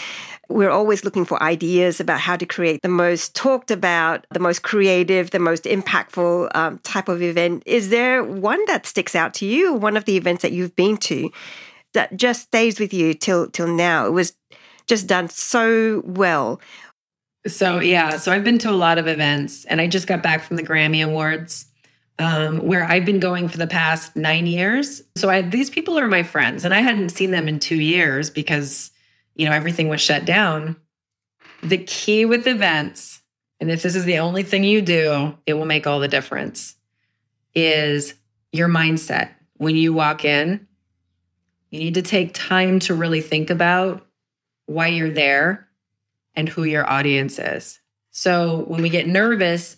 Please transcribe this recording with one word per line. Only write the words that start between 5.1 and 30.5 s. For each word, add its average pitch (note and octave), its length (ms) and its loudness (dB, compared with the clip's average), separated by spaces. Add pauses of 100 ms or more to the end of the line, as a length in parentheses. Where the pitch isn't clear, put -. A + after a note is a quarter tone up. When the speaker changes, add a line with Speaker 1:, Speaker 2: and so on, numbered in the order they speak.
Speaker 1:
the F#3+ 80 0
most E3 240 0
impactful, F3 920 -2
um, D#3+ 220 -2
type - 300 -6
of F3 140 -2
event. E3+ 440 0
Is G#3 240 0
there B3 340 2
one G3+ 420 -2
that F4+ 180 -2
sticks - 300 -4
out E3 200 0
to G3 120 -6
you, D#4+ 280 2
one G#3+ 220 0
of G#3 100 -4
the G3 100 2
events F3 260 0
that - 100 -2
you've F3+ 220 -4
been G3+ 240 2
to - 320 -4 (640)
that - 220 -2
just A#3+ 260 0
stays A3+ 380 0
with G#3 120 -4
you D#3+ 220 2
till, F3 340 0
till E3+ 200 -4
now? E3+ 380 2
It G#2+ 40 0
was F3 220 0 (540)
just G3+ 200 0
done F3+ 220 0
so A3+ 760 2
well. E3 560 0 (840)
Speaker 2:
So, F3+ 340 0
yeah, E3 360 2
so F3+ 160 -2
I've G3+ 120 2
been A#3+ 140 4
to A3 120 -2
a - 20 0
lot E3+ 260 4
of D#3+ 80 0
events, D3 600 -2
and D#3+ 140 0
I E3 60 2
just F3+ 200 -2
got F3 160 -2
back D#3+ 200 0
from - 140 -6
the D#3+ 60 -4
Grammy D#3 420 2
Awards, D#3 600 -4 (520)
um, D#3+ 480 0
where F3 180 2
I've F3 200 2
been G3 160 2
going F3+ 280 0
for E3 100 -8
the E3 80 -2
past D#3+ 500 -2
nine D#3+ 300 0
years. G3+ 560 -2 (140)
So G3 120 0
I, F#3+ 140 2
these A#3 280 -2
people E4 280 -2
are B3+ 100 2
my F#3 140 2
friends, C#3 420 -2
and F3+ 100 0
I G#3 60 4
hadn't G#3+ 300 0
seen F#3+ 200 -2
them E3+ 160 0
in D#3 140 -2
two D#3+ 200 -2
years D3+ 500 0
because, D3 600 -4 (460)
you D#3 100 0
know, D3+ 60 2
everything D#3+ 360 0
was D#3 120 -2
shut D3 240 0
down. E3 520 0 (840)